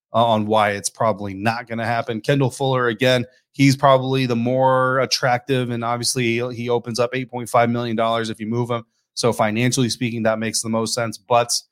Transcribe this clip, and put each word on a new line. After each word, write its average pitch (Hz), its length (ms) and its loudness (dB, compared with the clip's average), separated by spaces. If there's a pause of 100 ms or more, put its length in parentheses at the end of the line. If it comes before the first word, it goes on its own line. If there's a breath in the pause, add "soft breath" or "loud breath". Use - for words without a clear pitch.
(120)
uh, 113 120 4
on 110 220 2
why 107 240 2
it's 101 180 -4
probably 101 460 -4
not 113 320 -4
gonna 117 180 -6
happen. 113 360 -4
Kendall 139 300 0
Fuller, 127 380 -2
again, 127 380 0 (260 soft breath)
he's 139 240 4
probably 135 480 4
the 120 120 0
more 131 640 2
attractive, 127 680 0
and 117 140 -4
obviously 120 720 -2
he 120 160 -8
opens 120 280 -2
up 120 160 0
eight 127 160 -6
point 123 180 -10
five 120 200 4
million 120 280 -2
dollars 113 340 0
if 110 100 -10
you 110 60 -8
move 117 240 -2
him. 117 140 -4 (300)
So 117 180 0
financially 120 580 0
speaking, 117 320 -4
that 110 160 0
makes 110 240 -4
the 117 60 -8
most 113 260 -2
sense. 117 240 -6
But 120 340 0 (200)